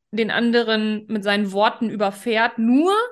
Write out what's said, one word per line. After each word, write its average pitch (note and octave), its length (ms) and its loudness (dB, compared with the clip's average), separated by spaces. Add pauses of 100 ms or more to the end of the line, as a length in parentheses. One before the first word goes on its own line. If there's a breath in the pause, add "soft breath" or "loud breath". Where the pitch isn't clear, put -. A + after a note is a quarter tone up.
(120)
den G#3+ 200 -2
anderen A3 760 0
mit G#3+ 160 -6
seinen G3+ 280 0
Worten A3 380 0
überfährt, A3 680 -2
nur C4 360 2 (180)